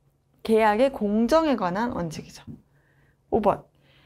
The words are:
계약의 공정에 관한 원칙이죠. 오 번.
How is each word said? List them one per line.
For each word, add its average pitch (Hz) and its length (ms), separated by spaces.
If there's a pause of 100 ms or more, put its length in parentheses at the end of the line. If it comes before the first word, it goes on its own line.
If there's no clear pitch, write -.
(440)
계약의 220 480
공정에 233 640
관한 214 360
원칙이죠. - 520 (840)
오 214 120
번. 190 200 (440)